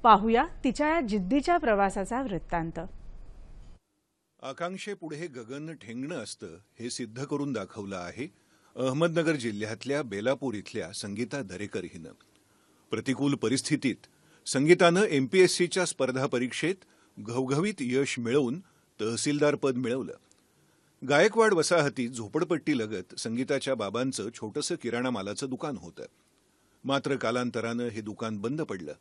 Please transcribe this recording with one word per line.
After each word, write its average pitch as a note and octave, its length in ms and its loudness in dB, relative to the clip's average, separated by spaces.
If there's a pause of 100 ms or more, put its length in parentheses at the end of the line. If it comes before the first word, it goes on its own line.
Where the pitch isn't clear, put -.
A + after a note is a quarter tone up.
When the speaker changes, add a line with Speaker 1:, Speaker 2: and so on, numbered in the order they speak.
Speaker 1:
पाहूया A3+ 440 8 (180)
तिच्या D4 240 2
या E4 120 2
जिद्दीच्या A#3+ 560 2
प्रवासाचा G#3 640 2
वृत्तांत. E3 560 -4 (1600)
Speaker 2:
आकांक्षेपुढे E3+ 840 -8
गगन C#3 480 -10
ठेंगणं C3 400 -8
असतं, A2 320 -10 (340)
हे A#2+ 100 -6
सिद्ध A#2+ 340 -8
करून C#3+ 280 -2
दाखवलं G2 440 -6
आहे F2+ 360 -8 (440)
अहमदनगर D#3+ 560 2
जिल्ह्यातल्या A#2 680 -2
बेलापूर A#2+ 520 -2
इथल्या F#2+ 380 -8
संगीता G#2+ 500 -6
दरेकर F#2+ 420 -8
हिनं. E2 280 -14 (800)
प्रतिकूल C3+ 440 0
परिस्थितीत B2+ 720 0 (400)
संगीतानं E3+ 560 6
एमपीएससीच्या F3 840 4
स्पर्धा C3 420 0
परीक्षेत B2+ 480 -2 (440)
घवघवीत C3 640 0
यश C3 380 0
मिळवून B2+ 420 2 (400)
तहसीलदार C#3+ 540 2
पद C3+ 220 0
मिळवलं. B2 360 -2 (960)
गायकवाड G#3+ 460 6
वसाहतीत C#3+ 560 2
झोपडपट्टीलगत A2+ 1080 -2
संगीताच्या C3 560 -2
बाबांचं A2+ 600 -2
छोटंसं C#3+ 480 -4
किराणा A#2+ 280 -2
मालाचं G#2 400 -4
दुकान C3 300 -6
होतं, E2+ 220 -16 (840)
मात्र C#3 320 2
कालांतरानं A#2+ 680 -2
हे A2+ 160 -6
दुकान G#2+ 360 -6
बंद B2 260 -4
पडलं F2 380 -6